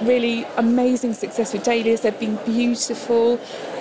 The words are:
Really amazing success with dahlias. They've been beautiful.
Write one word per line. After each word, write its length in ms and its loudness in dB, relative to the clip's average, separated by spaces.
Really 420 2
amazing 560 2
success 400 -4
with 100 -4
dahlias. 380 2
They've 180 0
been 260 -2
beautiful. 960 0